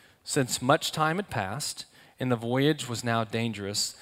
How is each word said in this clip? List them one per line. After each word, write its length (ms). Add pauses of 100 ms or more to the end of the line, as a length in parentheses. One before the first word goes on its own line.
(240)
Since 380
much 280
time 260
had 140
passed 540 (340)
and 140
the 40
voyage 520
was 160
now 200
dangerous, 760